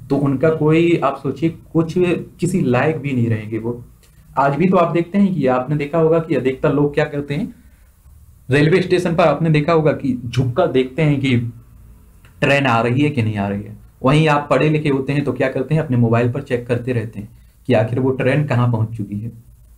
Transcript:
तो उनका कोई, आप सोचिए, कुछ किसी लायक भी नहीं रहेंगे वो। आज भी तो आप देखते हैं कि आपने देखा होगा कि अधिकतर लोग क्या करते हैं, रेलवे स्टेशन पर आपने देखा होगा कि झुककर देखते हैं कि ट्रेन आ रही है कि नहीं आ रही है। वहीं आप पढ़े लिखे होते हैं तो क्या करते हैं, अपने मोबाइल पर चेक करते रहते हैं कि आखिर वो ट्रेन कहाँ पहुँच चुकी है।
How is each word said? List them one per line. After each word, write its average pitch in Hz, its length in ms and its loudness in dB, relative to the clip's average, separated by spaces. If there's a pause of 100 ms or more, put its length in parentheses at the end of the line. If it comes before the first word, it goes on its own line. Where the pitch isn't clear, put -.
तो 139 140 -2
उनका 147 320 0
कोई, 160 480 2
आप 135 200 -2
सोचिए, 147 300 -4 (240)
कुछ 165 220 0 (440)
किसी - 240 -2
लायक 135 360 0
भी 135 140 -6
नहीं 120 160 0
रहेंगे 107 300 -4
वो। 120 240 -6 (540)
आज 139 200 2
भी 180 120 2
तो 190 80 2
आप 165 160 2
देखते 170 260 -2
हैं 190 160 2
कि 139 140 0
आपने 127 280 0
देखा 143 220 -4
होगा 160 220 4
कि 160 140 -4
अधिकतर 131 380 0
लोग 143 220 2
क्या 151 120 0
करते 143 280 -6
हैं, 214 200 -6 (960)
रेलवे 151 340 4
स्टेशन 175 320 0
पर 175 100 4
आपने 160 260 2
देखा 151 220 2
होगा 151 220 4
कि 131 180 -4 (140)
झुककर 123 420 0
देखते 131 340 0
हैं 147 180 2
कि 127 160 0 (1040)
ट्रेन 139 260 2
आ 113 140 2
रही 120 220 0
है 147 80 2
कि 147 120 -2
नहीं 107 140 -2
आ 101 120 -2
रही 101 140 -4
है। - 140 -14 (260)
वहीं 151 260 4
आप 147 220 0
पढ़े 143 180 2
लिखे 151 200 0
होते 135 240 -2
हैं 143 120 0
तो 127 80 -2
क्या 131 180 -2
करते 135 240 -4
हैं, 156 80 0
अपने 127 160 -2
मोबाइल 120 340 2
पर - 100 -6
चेक 120 240 -4
करते 123 260 -4
रहते 110 280 -6
हैं 101 80 -14 (400)
कि 120 60 2
आखिर 117 260 0
वो 131 120 2
ट्रेन 147 340 0
कहाँ 120 260 2
पहुँच 110 240 -2
चुकी 104 220 -8
है। 110 140 -8 (460)